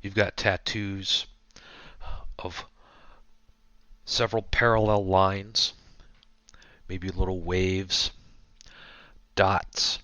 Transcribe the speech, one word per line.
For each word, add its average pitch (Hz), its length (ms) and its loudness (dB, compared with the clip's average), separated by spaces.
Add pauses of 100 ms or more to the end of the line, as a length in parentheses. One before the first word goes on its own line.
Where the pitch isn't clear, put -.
You've 98 140 -10
got 101 200 2
tattoos 98 920 -2 (1120)
of - 260 -10 (1400)
several 113 380 0
parallel 107 640 4
lines, 98 680 2 (1120)
maybe 95 220 -8
little 92 300 0
waves, 92 720 0 (1200)
dots - 680 2